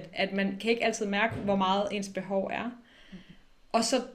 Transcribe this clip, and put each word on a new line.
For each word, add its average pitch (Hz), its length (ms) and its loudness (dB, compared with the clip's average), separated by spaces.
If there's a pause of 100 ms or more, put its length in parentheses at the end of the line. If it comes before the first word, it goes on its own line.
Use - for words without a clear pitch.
(120)
at 190 200 -2
man 196 280 0
kan 220 100 2
ikke 233 140 2
altid 220 220 0
mærke, 202 280 0
hvor 202 220 0
meget 196 360 4
ens 202 160 -4
behov 190 440 -2
er. 233 180 -4 (1040)
Og 226 120 4
så 254 160 2 (140)